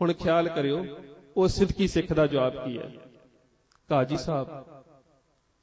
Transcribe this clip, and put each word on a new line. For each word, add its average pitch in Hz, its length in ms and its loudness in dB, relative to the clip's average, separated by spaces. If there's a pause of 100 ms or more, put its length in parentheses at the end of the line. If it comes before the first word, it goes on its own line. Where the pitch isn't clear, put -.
ਹੁਣ 170 120 2
ਖਿਆਲ 170 360 2
ਕਰਿਓ, 160 360 -2 (520)
ਉਹ 185 100 6
ਸਿੱਧਕੀ 190 400 2
ਸਿੱਖ 170 260 0
ਦਾ 156 140 4
ਜਵਾਬ 131 380 -2
ਕੀ 123 120 -6
ਹੈ? - 140 -12 (1000)
"ਕਾਜੀ 139 280 2
ਸਾਹਿਬ, 139 480 -6 (960)